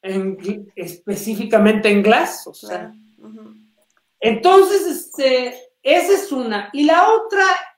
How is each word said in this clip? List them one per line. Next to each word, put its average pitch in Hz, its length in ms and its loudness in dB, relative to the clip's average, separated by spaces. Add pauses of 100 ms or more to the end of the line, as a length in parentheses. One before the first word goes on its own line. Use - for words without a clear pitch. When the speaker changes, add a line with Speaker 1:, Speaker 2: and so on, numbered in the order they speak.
Speaker 1:
En, 190 360 -6 (380)
específicamente 208 1120 0
en 202 140 4
Glass, 226 440 2
o - 60 -18
sea. - 160 -20
Speaker 2:
Claro. - 240 -12 (260)
Ujú. 220 360 -20 (640)
Speaker 1:
Entonces, 370 640 2
este, 254 720 -4 (260)
esa 330 320 2
es - 180 -2
una. 226 420 -6
Y 339 100 -2
la 330 260 4
otra 440 360 0 (320)